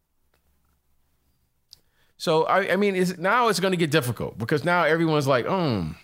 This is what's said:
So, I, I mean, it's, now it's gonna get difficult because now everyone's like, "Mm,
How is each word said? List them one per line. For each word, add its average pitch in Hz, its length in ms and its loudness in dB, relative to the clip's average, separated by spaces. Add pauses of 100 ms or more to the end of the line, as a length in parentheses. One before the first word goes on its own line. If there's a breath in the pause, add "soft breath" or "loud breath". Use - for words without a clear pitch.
(2250)
So, 160 280 0
I, 180 280 2
I - 40 2
mean, 202 180 0
it's, 180 220 -2
now 220 320 0
it's 185 100 -2
gonna 185 160 0
get 165 160 -2
difficult 123 460 -2
because 123 260 -2
now 175 200 2
everyone's 156 440 2
like, 127 180 2
"Mm, 117 580 -2